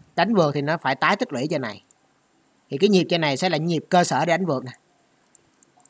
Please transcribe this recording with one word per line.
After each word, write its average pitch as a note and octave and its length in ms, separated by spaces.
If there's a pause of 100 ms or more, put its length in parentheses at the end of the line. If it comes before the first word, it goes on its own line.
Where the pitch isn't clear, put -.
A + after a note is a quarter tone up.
(160)
Đánh F#3+ 200
vượt D#3+ 180
thì C#3+ 80
nó D3+ 160
phải C#3 180
tái D#3+ 200
tích A3+ 180
lũy C3 160
trên D#3 120
này. G#2+ 220 (840)
Thì C#3 80
cái G3 120
nhịp F#3 200
trên E3+ 120
này C#3+ 160
sẽ F#3 120
là E3 80
nhịp D#3+ 320
cơ F3 140
sở D3+ 220
để E3+ 120
đánh F#3 80
vượt C3 200
nè. C3 60 (1200)